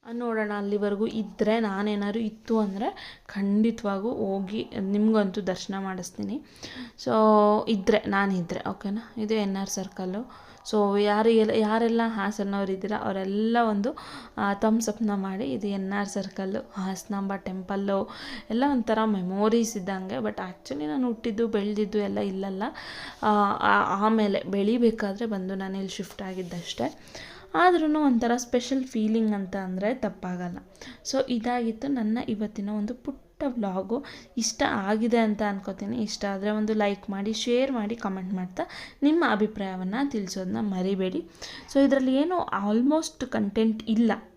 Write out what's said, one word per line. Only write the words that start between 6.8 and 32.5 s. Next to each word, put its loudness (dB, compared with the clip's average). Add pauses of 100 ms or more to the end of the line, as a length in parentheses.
So 0 (540)
ಇದ್ದರೆ, 2
ನಾನಿದ್ದರೆ, -2
ಓಕೆನಾ? -8
ಇದು -2
ಎನ್ 0
ಆರ್ -4
ಸರ್ಕಲ್ಲು. -8 (240)
So 4
ಯಾರು 6
ಎಲ್ಲ, 6
ಯಾರೆಲ್ಲ 2
ಹಾಸನವ್ರು -2
ಇದ್ದೀರಾ -4
ಅವರೆಲ್ಲ 0 (120)
ಒಂದು, 0 (400)
ಆ, 2
ಥಮ್ಸ್ 2
ಅಪ್ನ -2
ಮಾಡಿ. -4
ಇದು -4
ಎನ್ -2
ಆರ್ -2
ಸರ್ಕಲ್ಲು, -6
ಹಾಸನಾಂಬ -4
ಟೆಂಪಲ್ಲು -2 (380)
ಎಲ್ಲ 2
ಒಂಥರ 2
ಮೆಮೊರೀಸ್ 2
ಇದ್ದಂಗೆ. -6
But -4
actually -8
ನಾನು 0
ಹುಟ್ಟಿದ್ದು 0
ಬೆಳೆದಿದ್ದು 0
ಎಲ್ಲ 0
ಇಲ್ಲಲ್ಲ, -2 (600)
ಆ, 4 (240)
ಆ-, 4
ಆಮೇಲೆ 4
ಬೆಳಿಬೇಕಾದ್ರೆ 2
ಬಂದು -4
ನಾನು -6
ಇಲ್ಲಿ -6
ಶಿಫ್ಟ್ -10
ಆಗಿದ್ದಷ್ಟೇ. -6 (540)
ಆದ್ರೂ 4
ಒಂಥರ 4
ಸ್ಪೆಷಲ್ -2
ಫೀಲಿಂಗ್ 2
ಅಂತ -4
ಅಂದರೆ -2
ತಪ್ಪಾಗಲ್ಲ. -6 (480)
So 0
ಇದಾಗಿತ್ತು -2
ನನ್ನ 0 (100)
ಇವತ್ತಿನ -4